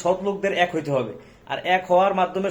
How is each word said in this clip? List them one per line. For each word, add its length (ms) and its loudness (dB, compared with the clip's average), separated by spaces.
সৎ 240 2
লোকদের 280 -2
এক 120 2
হইতে 220 -4
হবে। 160 -2
আর 60 -4
এক 140 -2
হওয়ার 300 6
মাধ্যমে 320 0